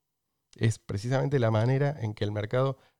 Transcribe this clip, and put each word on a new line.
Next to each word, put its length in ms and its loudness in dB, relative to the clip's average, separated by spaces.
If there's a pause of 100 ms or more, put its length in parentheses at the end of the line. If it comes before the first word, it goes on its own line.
(560)
Es 220 0
precisamente 640 -2
la 100 4
manera 500 2
en 140 -4
que 120 -6
el 60 -2
mercado 460 -2 (220)